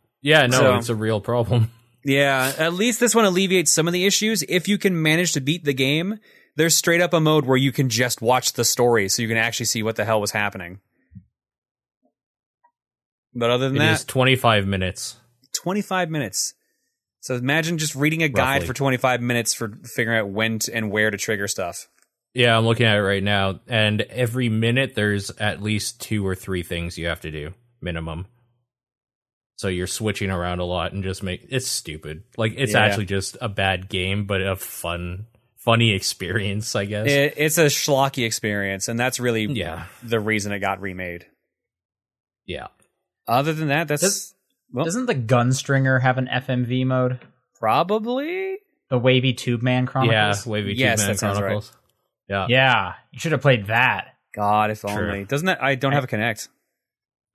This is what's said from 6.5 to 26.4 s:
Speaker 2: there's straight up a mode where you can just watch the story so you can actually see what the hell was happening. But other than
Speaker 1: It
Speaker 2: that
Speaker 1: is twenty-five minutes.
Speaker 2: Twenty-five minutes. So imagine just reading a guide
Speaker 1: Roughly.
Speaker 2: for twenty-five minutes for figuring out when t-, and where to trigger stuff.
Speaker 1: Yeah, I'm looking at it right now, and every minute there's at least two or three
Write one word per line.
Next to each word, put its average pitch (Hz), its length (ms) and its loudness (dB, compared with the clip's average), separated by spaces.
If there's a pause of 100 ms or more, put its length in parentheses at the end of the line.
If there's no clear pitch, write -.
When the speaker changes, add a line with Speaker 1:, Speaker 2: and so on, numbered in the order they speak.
Speaker 2:
there's 156 200 4
straight 170 260 2
up 175 100 0
a 170 80 4
mode 156 240 4
where 131 120 4
you 135 160 4
can 135 180 2
just 120 320 -2
watch 123 320 2
the 120 100 0
story 117 460 4
so - 100 0
you 117 80 -2
can 113 80 -2
actually 113 300 -2
see 113 160 -2
what 110 140 -2
the 104 100 0
hell 110 140 2
was 101 100 -2
happening. 98 480 -4 (2500)
But 117 160 0
other 123 180 2
than 135 80 0
Speaker 1:
It 143 40 2
Speaker 2:
that 156 140 4
Speaker 1:
is 151 100 -2
twenty-five 123 640 2
minutes. 92 500 -4 (400)
Speaker 2:
Twenty-five 185 520 -2
minutes. 147 460 -4 (680)
So - 140 -6
imagine 156 440 0
just 151 160 -4
reading 156 280 0
a 156 60 2
guide 131 260 0
Speaker 1:
Roughly. 139 140 0
Speaker 2:
for 127 60 -6
twenty-five 127 460 2
minutes 120 320 0
for 110 320 -8
figuring 113 360 -2
out 101 80 -2
when 110 320 -2
t-, 107 120 -6
and 110 180 -4
where 107 200 2
to 101 80 -4
trigger 101 300 -4
stuff. 90 400 -8 (440)
Speaker 1:
Yeah, 120 240 4
I'm 113 80 4
looking 113 220 2
at 104 100 4
it 104 60 2
right 98 220 0
now, 98 420 0
and 107 360 0
every 123 460 -2
minute 117 460 0
there's 104 380 -2
at 98 300 -4
least 107 380 -4
two 104 260 -4
or 95 100 -2
three 92 260 -6